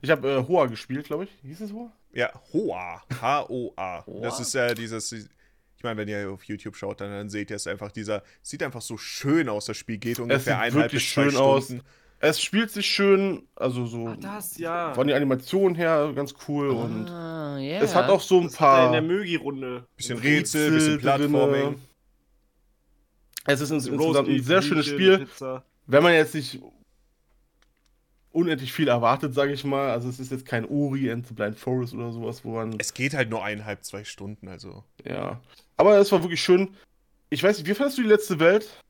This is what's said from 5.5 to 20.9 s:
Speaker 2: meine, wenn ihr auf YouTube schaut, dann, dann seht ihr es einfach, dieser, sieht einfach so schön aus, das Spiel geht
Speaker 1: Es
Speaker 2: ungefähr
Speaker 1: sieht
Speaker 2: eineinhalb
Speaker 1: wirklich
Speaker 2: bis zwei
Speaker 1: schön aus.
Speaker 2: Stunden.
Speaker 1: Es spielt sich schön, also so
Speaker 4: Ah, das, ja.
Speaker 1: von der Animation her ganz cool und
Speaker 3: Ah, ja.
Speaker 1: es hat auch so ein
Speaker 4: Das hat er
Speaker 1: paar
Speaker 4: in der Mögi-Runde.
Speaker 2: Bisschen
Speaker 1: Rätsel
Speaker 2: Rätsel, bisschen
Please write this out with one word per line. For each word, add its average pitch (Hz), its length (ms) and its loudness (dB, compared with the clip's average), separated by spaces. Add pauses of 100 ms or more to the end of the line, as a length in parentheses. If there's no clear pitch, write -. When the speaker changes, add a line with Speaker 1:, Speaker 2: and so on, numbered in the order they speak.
Speaker 2:
meine, 117 160 -6
wenn 107 100 -6
ihr 101 220 -6
auf 95 140 -14
YouTube 104 320 -12
schaut, 101 260 -10
dann, 101 80 -8
dann 101 220 -10
seht 101 180 -6
ihr 107 60 -8
es 95 100 -10
einfach, 101 260 -8
dieser, 104 300 -6 (220)
sieht - 180 -10
einfach 131 220 -8
so 117 120 -10
schön 139 540 0
aus, 104 160 -4
das 107 100 -8
Spiel 113 220 -8
geht 117 160 -4
Speaker 1:
Es 120 60 -6
Speaker 2:
ungefähr 127 200 0
Speaker 1:
sieht 123 140 -2
Speaker 2:
eineinhalb 117 220 0 (180)
Speaker 1:
wirklich 131 100 -2
Speaker 2:
bis - 100 -4
zwei 143 180 4
Speaker 1:
schön 139 40 -2
aus. 135 300 6
Speaker 2:
Stunden. 127 180 -12 (360)
Speaker 1:
Es 156 200 2
spielt 214 300 0
sich 202 160 -6
schön, 196 680 2
also 123 320 -2
so 117 220 -6
Speaker 4:
Ah, 110 120 -10
das, 202 380 -12
ja. 165 340 -4
Speaker 1:
von 131 140 2
der 139 100 2
Animation 147 560 2
her 160 420 2
ganz 143 200 -6 (120)
cool 143 220 -2
und 113 400 -2
Speaker 3:
Ah, 147 480 -8
ja. 147 240 -4
Speaker 1:
es 202 140 0
hat 175 140 0
auch 190 120 4
so 185 180 4
ein 175 40 2
Speaker 4:
Das - 160 -8
hat 156 80 6
er 135 80 10
Speaker 1:
paar 131 100 8
Speaker 4:
in 123 80 4
der 120 80 2
Mögi-Runde. 143 840 -4 (100)
Speaker 2:
Bisschen 120 220 -8
Speaker 1:
Rätsel 147 420 2
Speaker 2:
Rätsel, 151 100 4
bisschen 156 280 4